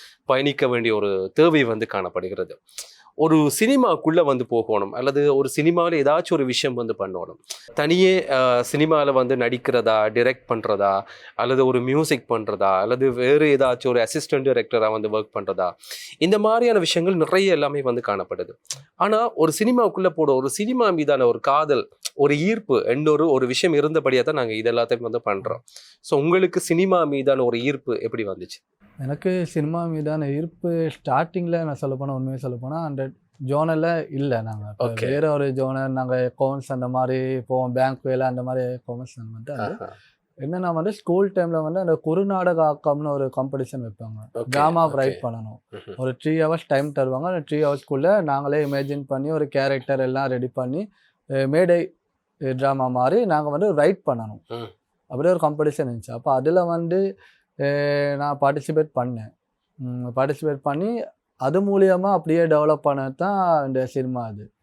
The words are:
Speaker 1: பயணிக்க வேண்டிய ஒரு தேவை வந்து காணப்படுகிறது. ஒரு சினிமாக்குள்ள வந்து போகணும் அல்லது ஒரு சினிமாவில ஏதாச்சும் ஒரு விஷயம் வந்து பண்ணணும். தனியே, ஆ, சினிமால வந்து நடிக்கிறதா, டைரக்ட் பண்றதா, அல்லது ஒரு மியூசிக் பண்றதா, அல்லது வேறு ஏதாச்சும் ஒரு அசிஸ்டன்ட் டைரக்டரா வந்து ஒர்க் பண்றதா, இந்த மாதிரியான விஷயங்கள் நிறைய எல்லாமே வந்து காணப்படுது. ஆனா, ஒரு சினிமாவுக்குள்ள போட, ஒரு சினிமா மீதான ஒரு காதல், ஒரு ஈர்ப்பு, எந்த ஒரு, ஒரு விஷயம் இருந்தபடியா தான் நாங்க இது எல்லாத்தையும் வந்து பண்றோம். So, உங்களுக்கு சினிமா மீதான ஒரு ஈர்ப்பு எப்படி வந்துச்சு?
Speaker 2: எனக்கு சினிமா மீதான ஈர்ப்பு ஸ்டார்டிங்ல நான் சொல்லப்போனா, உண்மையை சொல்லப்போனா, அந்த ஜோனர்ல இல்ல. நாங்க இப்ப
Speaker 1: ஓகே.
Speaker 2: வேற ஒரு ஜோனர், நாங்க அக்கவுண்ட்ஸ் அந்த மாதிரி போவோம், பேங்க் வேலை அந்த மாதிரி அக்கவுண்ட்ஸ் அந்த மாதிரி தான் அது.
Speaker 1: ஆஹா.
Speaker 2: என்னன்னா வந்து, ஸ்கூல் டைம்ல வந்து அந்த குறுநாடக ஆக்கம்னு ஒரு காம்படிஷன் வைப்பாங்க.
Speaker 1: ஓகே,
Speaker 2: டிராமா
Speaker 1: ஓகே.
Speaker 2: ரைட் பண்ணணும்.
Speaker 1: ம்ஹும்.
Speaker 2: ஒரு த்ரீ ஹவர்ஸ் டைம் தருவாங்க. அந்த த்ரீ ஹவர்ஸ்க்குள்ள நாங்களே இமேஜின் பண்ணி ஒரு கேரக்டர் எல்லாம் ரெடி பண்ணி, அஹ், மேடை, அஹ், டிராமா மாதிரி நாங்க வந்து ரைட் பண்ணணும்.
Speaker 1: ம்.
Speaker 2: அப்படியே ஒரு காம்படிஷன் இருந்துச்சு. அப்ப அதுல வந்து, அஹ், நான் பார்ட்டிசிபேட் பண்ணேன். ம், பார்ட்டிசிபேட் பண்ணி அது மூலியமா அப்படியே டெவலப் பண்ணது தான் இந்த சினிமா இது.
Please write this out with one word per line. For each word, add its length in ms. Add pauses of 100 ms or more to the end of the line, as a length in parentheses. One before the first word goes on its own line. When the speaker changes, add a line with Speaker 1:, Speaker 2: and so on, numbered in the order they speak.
(260)
Speaker 1:
பயணிக்க 420
வேண்டிய 280
ஒரு 380
தேவை 300
வந்து 220
காணப்படுகிறது. 720 (560)
ஒரு 440
சினிமாக்குள்ள 640
வந்து 200
போகணும் 460
அல்லது 440
ஒரு 200
சினிமாவில 380
ஏதாச்சும் 400
ஒரு 120
விஷயம் 300
வந்து 240
பண்ணணும். 360 (380)
தனியே, 580
ஆ, 400
சினிமால 420
வந்து 220
நடிக்கிறதா, 720
டைரக்ட் 380
பண்றதா, 540 (340)
அல்லது 300
ஒரு 160
மியூசிக் 520
பண்றதா, 460
அல்லது 320
வேறு 460
ஏதாச்சும் 300
ஒரு 140
அசிஸ்டன்ட் 340
டைரக்டரா 560
வந்து 180
ஒர்க் 240
பண்றதா, 380 (460)
இந்த 220
மாதிரியான 400
விஷயங்கள் 380
நிறைய 340
எல்லாமே 300
வந்து 260
காணப்படுது. 420 (460)
ஆனா, 380
ஒரு 260
சினிமாவுக்குள்ள 500
போட, 240
ஒரு 160
சினிமா 400
மீதான 360
ஒரு 140
காதல், 500 (260)
ஒரு 220
ஈர்ப்பு, 480
எந்த 260
ஒரு, 200
ஒரு 160
விஷயம் 340
இருந்தபடியா 420
தான் 120
நாங்க 180
இது 180
எல்லாத்தையும் 380
வந்து 160
பண்றோம். 340 (400)
So, 200
உங்களுக்கு 400
சினிமா 440
மீதான 400
ஒரு 180
ஈர்ப்பு 400
எப்படி 260
வந்துச்சு? 520 (200)
Speaker 2:
எனக்கு 460
சினிமா 400
மீதான 440
ஈர்ப்பு 400
ஸ்டார்டிங்ல 920
நான் 180
சொல்லப்போனா, 300
உண்மையை 400
சொல்லப்போனா, 320
அந்த 260 (380)
ஜோனர்ல 640
இல்ல. 300
நாங்க 300
இப்ப 160
Speaker 1:
ஓகே. 200
Speaker 2:
வேற 240
ஒரு 140
ஜோனர், 420
நாங்க 460
அக்கவுண்ட்ஸ் 340
அந்த 200
மாதிரி 540
போவோம், 320
பேங்க் 280
வேலை 260
அந்த 160
மாதிரி 220
அக்கவுண்ட்ஸ் 500
அந்த 400
மாதிரி 20
தான் 0
அது. 220
Speaker 1:
ஆஹா. 140 (440)
Speaker 2:
என்னன்னா 360
வந்து, 200
ஸ்கூல் 380
டைம்ல 320
வந்து 160
அந்த 160
குறுநாடக 680
ஆக்கம்னு 480
ஒரு 260
காம்படிஷன் 440
வைப்பாங்க. 560
Speaker 1:
ஓகே, 100
Speaker 2:
டிராமா 400
Speaker 1:
ஓகே. 80
Speaker 2:
ரைட் 260
பண்ணணும். 540
Speaker 1:
ம்ஹும். 220
Speaker 2:
ஒரு 280
த்ரீ 20
ஹவர்ஸ் 400
டைம் 240
தருவாங்க. 300
அந்த 300
த்ரீ 20
ஹவர்ஸ்க்குள்ள 680
நாங்களே 400
இமேஜின் 440
பண்ணி 240
ஒரு 160
கேரக்டர் 520
எல்லாம் 300
ரெடி 180
பண்ணி, 420 (400)
அஹ், 180
மேடை, 460 (460)
அஹ், 160
டிராமா 320
மாதிரி 380
நாங்க 240
வந்து 240
ரைட் 320
பண்ணணும். 420
Speaker 1:
ம். 220 (380)
Speaker 2:
அப்படியே 280
ஒரு 120
காம்படிஷன் 400
இருந்துச்சு. 240
அப்ப 220
அதுல 300
வந்து, 560 (380)
அஹ், 580
நான் 260
பார்ட்டிசிபேட் 540
பண்ணேன். 400 (400)
ம், 400
பார்ட்டிசிபேட் 400
பண்ணி 480 (320)
அது 440
மூலியமா 320
அப்படியே 300
டெவலப் 380 (100)
பண்ணது 260
தான் 520
இந்த 180
சினிமா 420
இது. 360